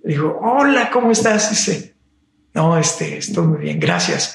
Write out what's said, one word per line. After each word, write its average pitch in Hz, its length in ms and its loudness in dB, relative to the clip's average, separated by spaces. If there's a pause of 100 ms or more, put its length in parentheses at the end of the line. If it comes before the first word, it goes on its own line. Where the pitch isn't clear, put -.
le 156 100 -2
digo, 147 280 -2
"Hola, 262 500 2
¿cómo 240 200 2
estás?". 214 380 2
Dice, - 460 -4 (580)
"No, 160 240 2
este, - 400 -2
estoy - 300 -2
muy 78 120 2
bien, - 200 -4
gracias. 175 560 -2